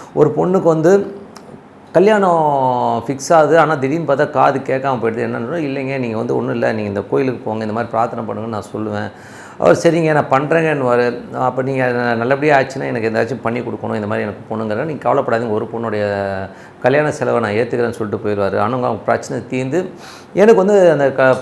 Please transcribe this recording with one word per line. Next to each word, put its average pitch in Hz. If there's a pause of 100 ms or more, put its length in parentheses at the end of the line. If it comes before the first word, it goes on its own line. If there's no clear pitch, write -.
(140)
ஒரு 147
பொண்ணுக்கு 175
வந்து 165 (880)
கல்யாணம் 147
ஃபிக்ஸ் 139
ஆகுது, 156
ஆனா 156
திடீர்னு 139
பார்த்தா 143
காது 139
கேட்காம 135
போயிடுது, 113
என்னன்னா, 120
"இல்லைங்க, 139
நீங்க 117
வந்து 120
ஒண்ணும் 123
இல்ல, 120
நீங்க 107
இந்த 101
கோயிலுக்கு 131
போங்க, 110
இந்த 107
மாதிரி 110
பிரார்த்தனை 117
பண்ணுங்கன்னு 107
நான் 107
சொல்லுவேன்." 107 (480)
அவர், -
"சரிங்க, 160
நான் 147
பண்றேங்கன்னுவாரு." 135
"அப்ப 127
நீங்க 131
ந-, 120
நல்லபடியா 139
ஆச்சுன்னா 135
எனக்கு 120
ஏதாச்சும் 113
பண்ணி 117
கொடுக்கணும், 113
இந்த 107
மாதிரி 110
எனக்கு 107
பொண்ணுங்கிறேன், 110
நீங்க 131
கவலைப்படாதீங்க, 120
ஒரு 107
பொண்ணுடைய 107 (680)
கல்யாண 143
செலவை 120
நான் 107
ஏத்துக்கிறேன்னு" 120
சொல்லிட்டு 104
போயிடுவாரு. 101
ஆனா 107
அவங்க 123
பிரச்சனை 117
தீர்ந்து 131 (500)
எனக்கு 196
வந்து 196
அந்த 143
க-, 131